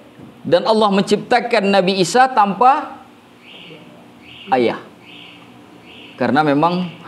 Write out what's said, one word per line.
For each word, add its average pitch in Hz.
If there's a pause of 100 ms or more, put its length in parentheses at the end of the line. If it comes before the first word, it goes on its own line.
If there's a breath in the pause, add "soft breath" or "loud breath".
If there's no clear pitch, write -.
(460)
Dan 170
Allah 220
menciptakan 202
Nabi 190
Isa 247
tanpa 247 (1500)
ayah. 120 (1400)
Karena 127
memang 165